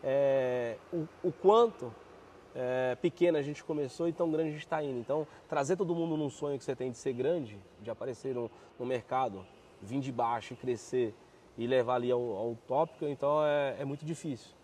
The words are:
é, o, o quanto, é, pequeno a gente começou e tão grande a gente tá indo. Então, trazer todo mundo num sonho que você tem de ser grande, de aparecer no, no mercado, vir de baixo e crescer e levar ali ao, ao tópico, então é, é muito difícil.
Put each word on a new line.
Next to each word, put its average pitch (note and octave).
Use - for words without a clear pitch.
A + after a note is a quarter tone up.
é, C3
o, E3
o F3
quanto, G3+
é, B2+
pequeno E3+
a D3
gente D3
começou D3+
e E3+
tão E3
grande D#3
a -
gente D3+
tá D#3
indo. C3
Então, C#3+
trazer D3+
todo F3
mundo E3
num D3+
sonho C#3+
que -
você C3+
tem B2+
de A#2+
ser C3+
grande, B2+
de G#2+
aparecer B2
no, A#2+
no B2
mercado, B2
vir A#2
de C3
baixo A#2
e A#2+
crescer B2
e A#2
levar B2+
ali B2
ao, B2
ao A#2
tópico, D3+
então D3
é, C#3
é C#3
muito C#3+
difícil. D3+